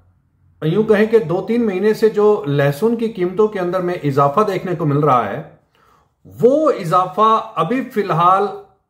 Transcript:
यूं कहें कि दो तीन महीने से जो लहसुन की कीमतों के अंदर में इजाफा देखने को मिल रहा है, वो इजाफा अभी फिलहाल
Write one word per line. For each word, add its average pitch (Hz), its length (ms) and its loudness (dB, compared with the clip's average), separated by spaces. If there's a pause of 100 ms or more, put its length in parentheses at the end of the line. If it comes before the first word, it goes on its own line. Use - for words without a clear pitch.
(680)
यूं 202 180 0
कहें 214 240 2
कि 226 100 4
दो 170 220 -2
तीन 226 240 -2
महीने 208 300 0
से 214 140 2
जो 208 400 2
लहसुन 143 480 0
की 226 120 -2
कीमतों 185 400 -2
के 208 100 -6
अंदर 175 240 -2
में 175 220 -4
इजाफा 143 380 2
देखने 185 320 -4
को 160 100 -6
मिल 143 140 0
रहा 127 260 2
है, 120 360 -10 (680)
वो 254 440 2
इजाफा 185 680 0
अभी 208 460 -4
फिलहाल 190 640 0 (440)